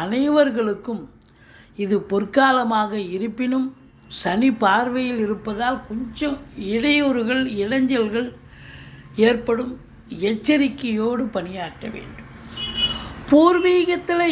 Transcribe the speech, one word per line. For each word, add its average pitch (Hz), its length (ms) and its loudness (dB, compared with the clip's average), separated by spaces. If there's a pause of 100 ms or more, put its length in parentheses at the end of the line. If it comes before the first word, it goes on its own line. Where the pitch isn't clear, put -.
அனைவர்களுக்கும் 233 1000 0 (720)
இது 202 220 0
பொற்காலமாக 220 960 2 (180)
இருப்பினும், 254 640 -2 (320)
சனி 220 440 2
பார்வையில் 247 640 2
இருப்பதால் 214 600 -2 (100)
கொஞ்சம் 254 460 -6 (240)
இடையூறுகள், 247 840 2 (220)
இடைஞ்சல்கள் 240 640 0 (880)
ஏற்படும். 233 560 2 (480)
எச்சரிக்கையோடு 233 1080 0
பணியாற்ற 180 600 -8
வேண்டும். - 400 -14 (1000)
பூர்வீகத்தில் 349 1040 4